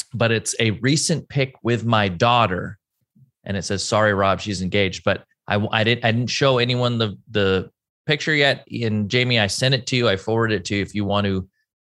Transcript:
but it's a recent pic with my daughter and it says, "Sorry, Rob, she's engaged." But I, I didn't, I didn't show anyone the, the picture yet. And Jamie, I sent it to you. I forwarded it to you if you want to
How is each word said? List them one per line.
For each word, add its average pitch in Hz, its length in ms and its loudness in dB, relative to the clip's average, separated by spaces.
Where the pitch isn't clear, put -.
but 117 180 0
it's 110 280 -4
a 113 120 2
recent 139 580 -2
pic 135 320 -2
with 113 240 -2
my 110 220 2
daughter 95 720 0
and 98 100 -4
it 87 60 -6
says, 98 200 -4
"Sorry, 107 300 2
Rob, 98 260 2
she's 92 220 -6
engaged." 92 420 -2
But 98 200 0
I, 101 80 0
I 110 120 2
didn't, 117 220 2
I 117 60 4
didn't 117 180 0
show 135 300 2
anyone 120 400 0
the, 107 180 -2
the 95 400 0
picture 151 300 -2
yet. 143 360 2
And 107 380 -2
Jamie, 123 300 2
I 104 80 2
sent 135 260 0
it 123 140 -2
to 135 80 -2
you. 120 120 2
I 98 100 2
forwarded 110 440 0
it - 40 -10
to 101 100 -4
you 101 80 0
if - 100 -10
you 104 120 -2
want 101 200 0
to 95 220 -2